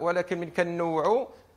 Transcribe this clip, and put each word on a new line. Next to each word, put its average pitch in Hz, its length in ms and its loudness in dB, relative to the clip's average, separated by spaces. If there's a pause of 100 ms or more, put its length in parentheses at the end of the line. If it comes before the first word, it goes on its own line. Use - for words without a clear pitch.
ولكن 175 400 0
من 170 100 -8
كنوعوا، 170 760 0 (300)